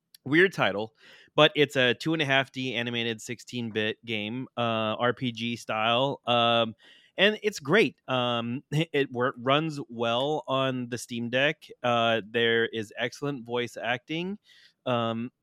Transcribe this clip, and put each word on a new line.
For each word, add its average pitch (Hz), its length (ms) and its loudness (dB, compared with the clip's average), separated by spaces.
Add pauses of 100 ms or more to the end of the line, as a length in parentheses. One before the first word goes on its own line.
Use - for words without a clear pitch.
(260)
weird 170 260 4
title, 107 420 -2 (400)
but 151 220 6
it's 143 220 2
a 123 160 4
two 160 180 -2
and 160 100 0
a 147 40 0
half 135 260 2
D 131 240 -6
animated 117 460 -2
sixteen-bit 110 800 -6
game, 113 440 -6 (100)
uh, 110 420 0
R 120 140 2
P 123 180 -4
G 117 240 -6
style. 120 720 0
Um, 117 480 2 (420)
and 214 240 4
it's 208 180 -4
great. 151 360 2 (140)
Um, 123 580 -2
<laughs> - 40 -20
it, 156 200 0
it 139 220 0
wor-, 123 240 0
runs 143 500 0
well 120 580 -2
on 131 440 -2
the 120 80 -6
Steam 117 320 -6
Deck. 139 380 0 (140)
Uh, 117 380 2 (100)
there 117 360 2
is 107 320 0
excellent 127 480 -6
voice 120 360 -6
acting. 160 580 -4 (460)
Um, 117 460 -2 (120)